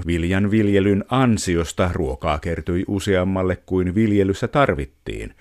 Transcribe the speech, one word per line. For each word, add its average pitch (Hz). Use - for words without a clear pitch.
viljan 90
viljelyn 101
ansiosta 95
ruokaa 76
kertyi 87
useammalle 92
kuin 90
viljelyssä 101
tarvittiin. 110